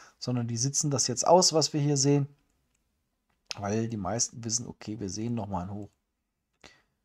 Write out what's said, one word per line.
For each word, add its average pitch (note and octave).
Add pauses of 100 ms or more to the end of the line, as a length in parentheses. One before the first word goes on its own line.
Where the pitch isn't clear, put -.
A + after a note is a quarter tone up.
(200)
sondern B2
die A#2
sitzen C#3
das A#2+
jetzt B2
aus, F3
was D3+
wir D3+
hier C#3+
sehen, C#3 (1300)
weil G#2+
die A#2
meisten A2
wissen, A2+
okay, G#2+
wir G#2
sehen G#2+
noch A2+
mal F#2+
ein G2
Hoch. G2+ (1160)